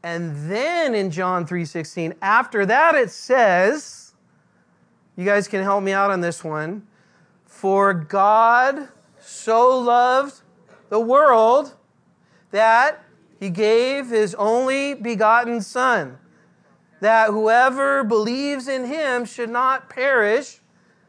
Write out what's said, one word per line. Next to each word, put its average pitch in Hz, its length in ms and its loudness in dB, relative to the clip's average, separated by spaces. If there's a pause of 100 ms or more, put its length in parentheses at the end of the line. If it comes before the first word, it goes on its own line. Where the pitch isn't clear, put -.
And 170 460 -8
then 277 460 -2
in 190 160 -2
John 180 340 -2
three 170 200 -6
sixteen, 160 560 -8
after 214 440 0
that 302 300 2
it 240 160 0
says, 233 1000 0 (1000)
you 180 100 -8
guys 202 220 0
can 190 160 -4
help 196 200 0
me 196 80 -2
out 196 200 0
on 185 100 -2
this 170 220 -6
one, 160 440 -8 (580)
"For 196 480 0
God 226 960 2 (300)
so 247 600 0
loved 247 600 0 (480)
the 208 100 0
world 247 760 4 (760)
that 226 520 2 (360)
he 196 100 -6
gave 233 600 0
his 214 260 -2
only 262 580 -2
begotten 233 680 0
Son, 196 580 -2 (800)
that 220 300 2
whoever 254 720 2
believes 247 640 -4
in 262 180 -6
him 254 400 -4
should 233 240 -10
not 262 400 -2
perish, 254 720 -2 (500)